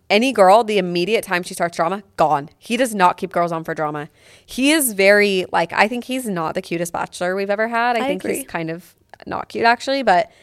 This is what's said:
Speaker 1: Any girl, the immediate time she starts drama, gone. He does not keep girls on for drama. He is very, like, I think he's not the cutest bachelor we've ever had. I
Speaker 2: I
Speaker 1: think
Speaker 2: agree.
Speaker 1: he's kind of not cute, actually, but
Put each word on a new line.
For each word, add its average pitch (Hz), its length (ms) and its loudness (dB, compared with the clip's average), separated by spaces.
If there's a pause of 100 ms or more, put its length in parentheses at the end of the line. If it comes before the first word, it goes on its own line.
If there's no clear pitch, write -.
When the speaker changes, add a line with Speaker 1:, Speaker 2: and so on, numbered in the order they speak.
Speaker 1:
Any 226 240 2
girl, 208 320 6
the 214 140 0
immediate 180 440 -2
time 180 200 -4
she 180 120 -12
starts 170 220 -4
drama, 180 260 -2 (140)
gone. 151 320 0 (100)
He - 180 -6
does 233 180 0
not 180 240 2
keep 180 120 -8
girls 175 220 -2
on 160 100 -6
for 165 120 -8
drama. 151 340 -6 (360)
He 269 280 0
is 269 220 0
very, 196 580 4
like, 190 200 -2
I 202 140 2
think 240 180 -6
he's 254 220 -6
not 170 280 -4
the 190 80 -4
cutest 170 300 -6
bachelor 180 440 -6
we've 196 140 -4
ever 220 180 0
had. 240 280 0
I 226 40 -2
Speaker 2:
I 254 80 -2
Speaker 1:
think 277 160 -4
Speaker 2:
agree. - 140 -4
Speaker 1:
he's 277 80 -12
kind 165 240 -6
of 170 240 -12 (320)
not - 220 -8
cute, 214 180 -2
actually, 262 360 0
but 190 300 2 (100)